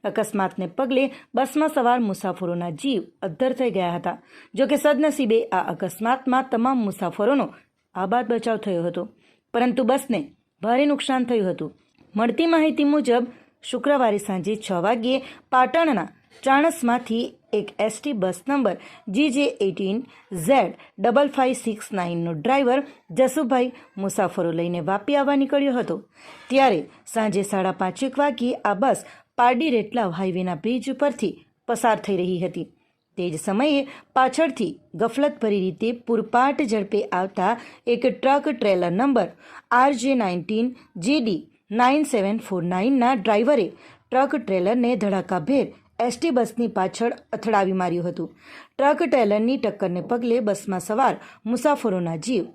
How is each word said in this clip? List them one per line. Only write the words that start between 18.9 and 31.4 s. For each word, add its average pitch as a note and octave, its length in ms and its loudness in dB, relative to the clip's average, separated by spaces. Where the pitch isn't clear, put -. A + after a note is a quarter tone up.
જી B3+ 280 2
જે C#4+ 100 2
એઇટીન G3 440 -2
ઝેડ G3+ 380 2
ડબલ B3+ 340 2
ફાઇવ B3+ 240 0
સિક્સ - 360 -6
નાઇનનો E3+ 440 -4
ડ્રાઈવર C4 480 2
જસુભાઈ B3+ 580 2
મુસાફરો F#3 640 -2
લઈને F3 280 -2
વાપી G3+ 320 0
આવવા C#4 220 2
નીકળ્યો C#4 380 0
હતો, E3+ 200 -4
ત્યારે B3+ 360 4
સાંજે G3+ 440 -2
સાડા F#3 300 -2
પાંચેક C4 420 -2
વાગ્યે B3+ 400 -2
આ G3+ 180 0
બસ B3 240 0
પારડી B3 420 4
રેટલાવ G#3 400 -2
હાઈવેના F#3 460 -2
બ્રિજ B3+ 320 -2
પરથી C4 400 -2